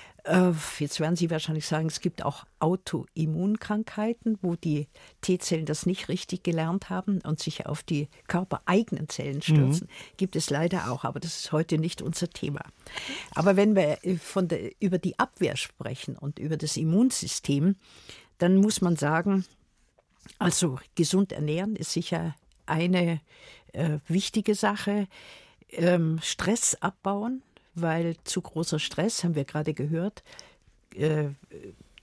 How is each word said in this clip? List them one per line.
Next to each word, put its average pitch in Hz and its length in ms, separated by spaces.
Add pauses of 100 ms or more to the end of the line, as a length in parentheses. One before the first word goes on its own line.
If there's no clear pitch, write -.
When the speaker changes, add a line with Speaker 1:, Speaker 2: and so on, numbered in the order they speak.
(260)
Speaker 1:
Äh, 180 280 (260)
jetzt 147 220
werden 165 160
Sie 165 120
wahrscheinlich 156 380
sagen, 160 200
es - 120
gibt - 240
auch - 220 (140)
Autoimmunkrankheiten, 196 1800
wo 170 140
die 151 320 (320)
T-Zellen 175 460
das 151 200
nicht 185 220
richtig 180 360
gelernt 165 460
haben 185 360
und 160 160
sich - 240
auf - 180
die 147 240 (200)
körpereigenen 180 800
Zellen 143 320
stürzen. 151 480
Speaker 2:
Mhm. - 260
Speaker 1:
Gibt 190 220
es 165 120
leider 160 400
auch, 131 140
aber 127 160
das - 200
ist - 120
heute 156 260
nicht 160 240
unser 165 280
Thema. - 320 (760)
Aber 190 220
wenn 208 180
wir, 151 300
äh, 180 100
von 180 320
der, 139 320
über 185 180
die - 220
Abwehr - 380
sprechen - 600
und 139 220
über 156 160
das 151 220
Immunsystem, 175 960 (640)
dann 180 180
muss 208 240
man 175 160
sagen, 175 480 (960)
also 165 400 (160)
gesund 185 380
ernähren 170 420
ist - 160
sicher 165 420 (320)
eine, 170 540 (540)
äh, 151 240 (100)
wichtige 202 480
Sache. 208 520 (640)
Ähm, 165 520
Stress - 540
abbauen, 202 640 (340)
weil 165 480
zu - 160
großer 160 380
Stress, - 460
haben 175 100
wir 143 120
gerade 151 280
gehört, 165 500 (720)
äh, 151 360 (720)